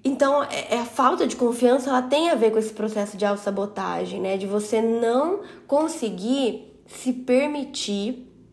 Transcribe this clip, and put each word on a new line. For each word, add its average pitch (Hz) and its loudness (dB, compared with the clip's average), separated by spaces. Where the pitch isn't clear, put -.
Então, 277 4
é, - -4
é 240 0
a 233 -2
falta 277 2
de 220 -2
confiança, 247 2
ela 254 2
tem 294 2
a 311 4
ver 220 4
com 220 2
esse 214 -2
processo 208 -4
de 208 0
autossabotagem, 196 -4
né? 190 -2
De 196 -4
você 208 0
não 233 2
conseguir 254 -2
se - -6
permitir 254 -2